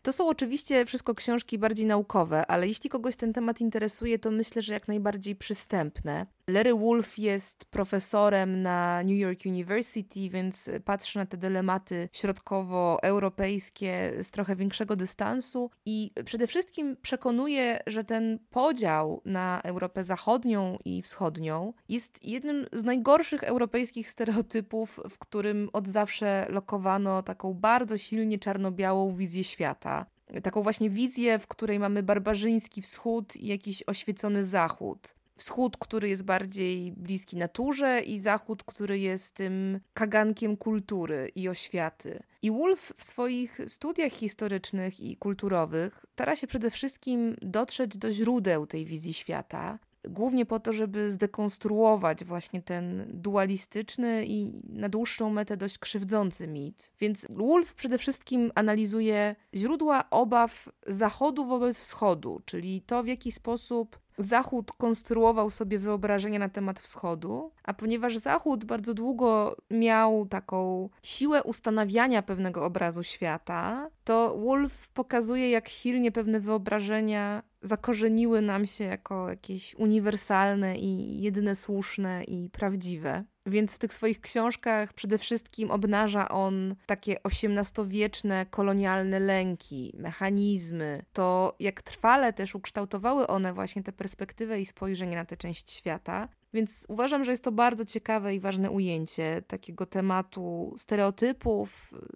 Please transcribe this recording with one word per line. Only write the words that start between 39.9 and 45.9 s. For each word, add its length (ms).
kagankiem 640
kultury 800
i 140
oświaty. 720
I 100
Woolf 460
w 60
swoich 640
studiach 440
historycznych 880
i 180
kulturowych 960